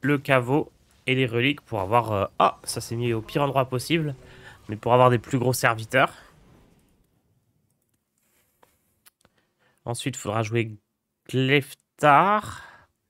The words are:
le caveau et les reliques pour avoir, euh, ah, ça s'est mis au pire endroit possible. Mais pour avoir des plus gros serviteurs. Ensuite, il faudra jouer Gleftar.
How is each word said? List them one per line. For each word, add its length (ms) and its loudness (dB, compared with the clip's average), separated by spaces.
le 180 0
caveau 540 0
et 80 0
les 120 0
reliques 340 -2
pour 200 -8
avoir, 320 0
euh, 140 0
ah, 260 2
ça 160 -8
s'est 160 -8
mis 160 -2
au 100 -4
pire 200 -4
endroit 240 0
possible. 480 -4
Mais 80 -8
pour 160 -2
avoir 180 6
des 80 2
plus 200 -4
gros 140 0
serviteurs. 600 0
Ensuite, 320 -8
il 20 -14
faudra 240 -4
jouer 340 -4
Gleftar. 1300 0